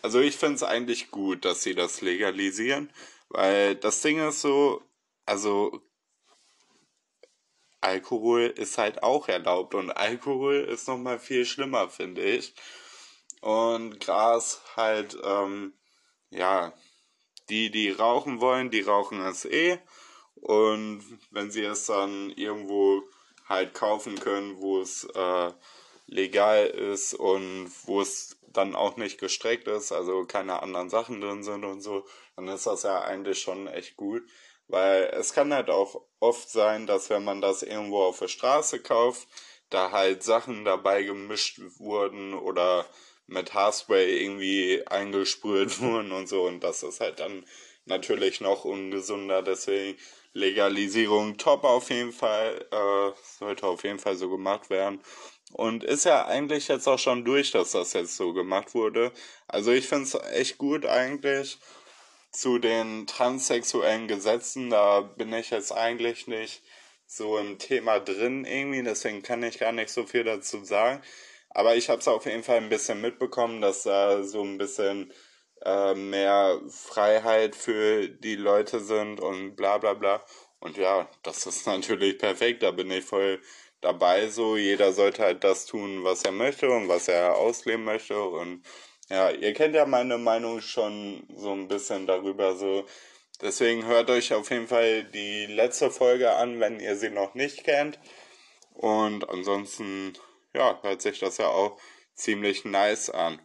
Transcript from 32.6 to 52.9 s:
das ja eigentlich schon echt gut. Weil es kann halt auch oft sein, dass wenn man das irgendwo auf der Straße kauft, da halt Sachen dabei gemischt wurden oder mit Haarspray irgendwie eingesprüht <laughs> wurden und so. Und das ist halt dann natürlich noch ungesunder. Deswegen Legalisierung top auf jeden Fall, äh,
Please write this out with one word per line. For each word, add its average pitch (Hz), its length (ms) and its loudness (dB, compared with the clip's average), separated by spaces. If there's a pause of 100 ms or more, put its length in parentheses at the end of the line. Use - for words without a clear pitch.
das 98 160 -4
ja 95 180 0
eigentlich 98 380 -4
schon 95 280 -8
echt 85 280 -12
gut. 107 260 -6 (460)
Weil 95 380 4 (120)
es - 160 -4
kann 147 200 4
halt 127 160 0
auch 98 320 0 (180)
oft 117 300 2
sein, 107 360 2
dass 98 240 0
wenn 101 140 0
man 98 180 -2
das 98 220 0
irgendwo 104 400 -2
auf 92 160 2
der 92 80 -4
Straße 143 540 0
kauft, 120 460 2 (420)
da 92 220 0
halt 95 300 2
Sachen 113 440 0
dabei 98 380 2
gemischt 101 580 -6 (160)
wurden 101 560 -4
oder 90 520 2 (420)
mit 90 260 -6
Haarspray 98 680 4
irgendwie 98 680 0
eingesprüht 98 920 -2
<laughs> - 20 -4
wurden 113 300 -2
und 92 160 -6
so. 95 160 0
Und 90 180 -2
das 87 220 -4
ist 87 160 -10
halt - 220 -6
dann 95 240 -10 (400)
natürlich 95 560 -2
noch 98 240 0
ungesunder. 98 760 -4
Deswegen 98 560 -2 (360)
Legalisierung 101 1040 2
top 143 260 2
auf 123 260 4
jeden 120 240 -4
Fall, 110 580 -2
äh, 101 400 2 (280)